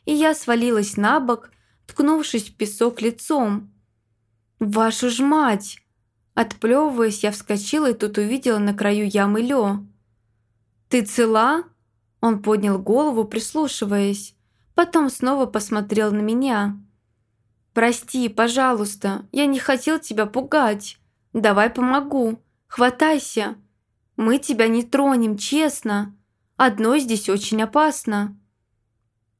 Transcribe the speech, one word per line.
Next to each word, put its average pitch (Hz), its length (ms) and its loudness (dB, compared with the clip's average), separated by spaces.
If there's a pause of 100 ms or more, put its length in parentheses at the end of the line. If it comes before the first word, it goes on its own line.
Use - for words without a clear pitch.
и 294 80 -2
я 311 220 4
свалилась 233 640 0
на 220 240 2
бок, 240 300 -4 (360)
ткнувшись 285 640 0
в - 60 -20
песок 233 460 -2
лицом. 226 720 -2 (840)
«Вашу 220 520 0
ж 233 100 -4
мать!» 277 580 2 (560)
Отплёвываясь, 226 920 0
я 208 60 2
вскочила 208 600 -2
и 226 40 0
тут 208 240 -4
увидела 226 400 0
на 202 160 0
краю 208 320 0
ямы 202 340 2
Лё. 220 440 0 (1040)
«Ты 247 140 2
цела?» 233 640 2 (560)
Он 220 220 0
поднял 202 360 0
голову, 226 460 0
прислушиваясь. 208 1120 -4 (400)
Потом 339 340 2
снова 262 380 0
посмотрел 208 680 -2
на 208 80 0
меня. 214 580 -2 (920)
«Прости, 233 560 0
пожалуйста, 220 1040 0
я 285 140 2
не 269 120 0
хотел 277 400 0
тебя 214 280 -2
пугать. 240 720 -2 (340)
Давай 208 380 4
помогу. 254 680 0 (280)
Хватайся. 247 920 0 (600)
Мы 226 220 2
тебя 226 300 0
не 226 140 2
тронем, 240 540 2
честно. 208 800 -2 (400)
Одной 247 440 2
здесь 226 280 -2
очень 202 340 0
опасно». 220 720 0 (1040)